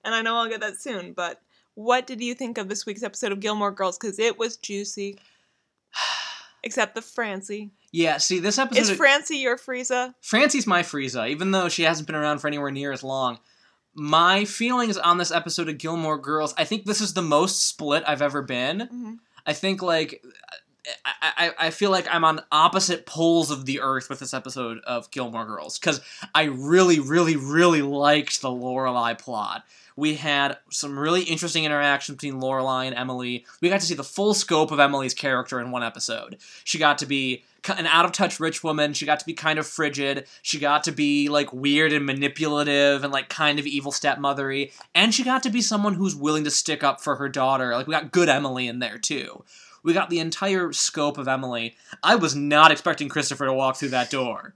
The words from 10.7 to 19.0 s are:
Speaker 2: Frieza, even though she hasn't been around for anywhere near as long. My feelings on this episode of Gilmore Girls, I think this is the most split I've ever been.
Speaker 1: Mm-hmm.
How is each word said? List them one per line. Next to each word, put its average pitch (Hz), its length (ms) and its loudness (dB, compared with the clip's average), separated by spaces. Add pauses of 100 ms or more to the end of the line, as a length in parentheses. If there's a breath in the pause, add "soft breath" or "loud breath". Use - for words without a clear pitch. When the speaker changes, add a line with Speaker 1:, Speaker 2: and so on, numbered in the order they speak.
Speaker 2:
Frieza, 127 460 -4
even 175 220 -2
though 185 180 2
she 170 140 -2
hasn't 160 240 2
been 160 100 -8
around 147 220 -2
for 151 80 -4
anywhere 143 240 -4
near 139 200 -6
as 131 120 -8
long. 135 360 -2 (560 soft breath)
My 165 500 4
feelings 233 520 0
on 175 200 4
this 170 140 -2
episode 165 380 -2
of 151 80 -6
Gilmore 160 420 -2
Girls, 147 380 -2
I 160 80 2
think 202 200 -6
this 202 160 0
is 175 120 -4
the 185 80 0
most 165 460 2
split 156 380 0
I've 147 160 0
ever 143 200 0
been. 135 400 -2
Speaker 1:
Mm-hmm. 247 320 -12 (320 soft breath)